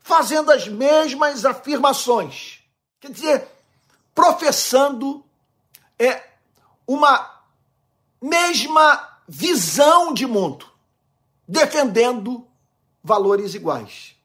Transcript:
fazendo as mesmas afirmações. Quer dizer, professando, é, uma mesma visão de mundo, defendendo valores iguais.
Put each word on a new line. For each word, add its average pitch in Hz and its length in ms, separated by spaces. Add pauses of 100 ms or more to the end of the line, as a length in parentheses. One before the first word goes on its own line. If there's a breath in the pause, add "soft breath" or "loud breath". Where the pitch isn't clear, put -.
fazendo 302 500
as 202 160
mesmas 277 760
afirmações. 254 1120 (400)
Quer 277 120
dizer, 302 360 (680)
professando, 285 1080 (760 soft breath)
é, 240 240 (640)
uma 277 560 (800)
mesma 311 1040
visão 285 840
de 262 120
mundo, 196 400 (840)
defendendo 247 1000 (580)
valores 202 520
iguais. 143 680